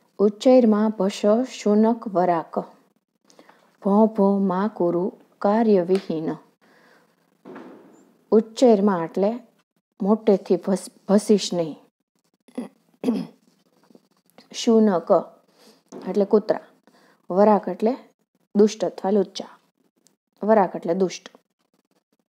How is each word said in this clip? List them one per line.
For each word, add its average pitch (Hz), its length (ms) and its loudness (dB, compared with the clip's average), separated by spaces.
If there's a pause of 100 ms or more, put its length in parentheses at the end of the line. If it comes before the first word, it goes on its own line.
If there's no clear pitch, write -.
(180)
ઉચ્ચૈરમાં 214 720 2
ભસ 202 320 -4 (280)
શુનક 220 580 0
વરાક, 180 500 -2 (1200)
ભો 208 240 4
ભો 202 320 0
મા 196 300 -2
કુરુ 175 440 -2 (260)
કાર્યવિહીન. 190 960 0 (2000)
ઉચ્ચૈરમાં 208 720 2
એટલે 196 340 -4 (640)
મોટેથી 202 540 0
ભસ-, 185 340 -6 (180)
ભસીશ 202 460 0
નહીં. 165 220 -6 (2750)
શુનક 214 600 2 (960)
એટલે 196 160 0
કૂતરા, - 360 0 (680)
વરાક 202 380 2
એટલે 214 280 -4 (600)
દુષ્ટ 208 280 2
અથવા 190 260 -6
લુચ્ચા. - 480 -4 (840)
વરાક 202 340 0
એટલે 170 180 -6
દુષ્ટ. 185 360 -6 (1000)